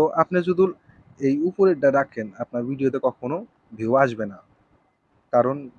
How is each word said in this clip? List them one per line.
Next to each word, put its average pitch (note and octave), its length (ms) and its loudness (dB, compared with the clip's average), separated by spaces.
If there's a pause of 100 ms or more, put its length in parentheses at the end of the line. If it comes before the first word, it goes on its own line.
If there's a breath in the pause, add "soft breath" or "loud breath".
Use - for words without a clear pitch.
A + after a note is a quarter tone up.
(220)
আপনি F3+ 160 -2 (100)
যদি F3+ 160 2 (640 soft breath)
এই C3+ 80 2 (140)
উপরেরটা F3 400 2 (100)
রাখেন, A#2+ 280 -6 (160)
আপনার A#2+ 260 -8
ভিডিওতে C3+ 380 -2
কখনো B2+ 300 -6 (400)
ভিউ A2 140 -4 (120)
আসবে A2+ 280 -2
না, F#2+ 80 -18 (960)
কারণ B2 220 2 (220)